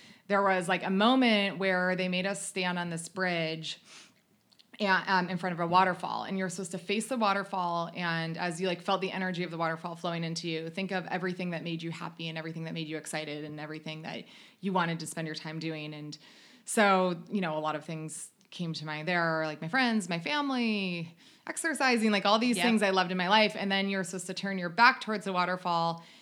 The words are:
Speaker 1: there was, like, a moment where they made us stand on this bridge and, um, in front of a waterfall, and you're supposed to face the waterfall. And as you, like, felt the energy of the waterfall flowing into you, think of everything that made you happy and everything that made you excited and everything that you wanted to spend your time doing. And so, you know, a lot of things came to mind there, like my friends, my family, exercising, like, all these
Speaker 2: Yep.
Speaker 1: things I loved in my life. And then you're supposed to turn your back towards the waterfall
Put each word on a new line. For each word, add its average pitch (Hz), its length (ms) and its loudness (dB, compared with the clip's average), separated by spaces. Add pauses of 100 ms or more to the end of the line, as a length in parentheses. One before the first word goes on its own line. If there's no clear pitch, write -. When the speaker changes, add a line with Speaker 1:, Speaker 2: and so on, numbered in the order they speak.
(280)
Speaker 1:
there 202 140 4
was, 185 260 2
like, 185 160 2
a 180 60 -2
moment 214 640 4
where 185 400 2
they 185 120 0
made 185 180 0
us 196 200 -4
stand 180 320 -2
on 175 120 -4
this 165 180 -6
bridge 165 720 -2 (960)
and, 190 300 2
um, 180 220 4
in 180 80 -2
front 180 160 -4
of 165 60 -4
a 170 60 0
waterfall, 170 580 4
and 196 120 -6
you're 190 140 -2
supposed 185 220 -8
to 185 60 -4
face 214 280 -2
the 262 100 -4
waterfall. 190 800 0
And 165 400 -2
as 175 240 -4
you, 190 60 0
like, 175 160 -2
felt 190 180 2
the 190 100 -2
energy 185 320 -2
of 180 80 -6
the 165 60 -8
waterfall 165 400 -4
flowing 170 260 -4
into 165 260 -4
you, 160 200 -4
think 190 240 -6
of 180 140 -2
everything 180 440 -4
that 165 140 -6
made 165 180 -6
you 165 80 -6
happy 165 380 -8
and 160 80 -8
everything 160 280 -8
that 160 100 -8
made 160 120 -6
you 156 120 -6
excited 151 460 -8
and 151 140 -10
everything 156 440 -10
that 160 220 -10 (360)
you 190 140 -2
wanted 165 260 2
to 160 60 -8
spend 160 200 -6
your 151 80 -6
time 156 240 -8
doing. 156 360 -6
And 151 240 -12 (480)
so, 190 500 4 (140)
you 202 100 0
know, 160 160 -2
a 156 40 -4
lot 151 160 0
of 147 100 -8
things 156 420 -10 (220)
came 165 240 -6
to 147 100 -10
mind 156 240 -6
there, 165 380 2
like 151 160 -6
my 160 60 -4
friends, 226 420 2
my 170 100 0
family, 220 960 -2 (320)
exercising, 247 640 2
like, 202 160 2
all 214 120 6
these 240 200 2
Speaker 2:
Yep. 240 80 4
Speaker 1:
things 220 160 4
I 196 80 4
loved 185 220 2
in 185 40 0
my 180 120 0
life. 214 300 6
And 196 140 -2
then 196 160 2
you're 196 160 -2
supposed 180 220 -8
to 185 80 -6
turn 196 240 -4
your 175 100 -2
back 240 320 6
towards 214 240 -4
the 196 80 -4
waterfall 175 720 0 (180)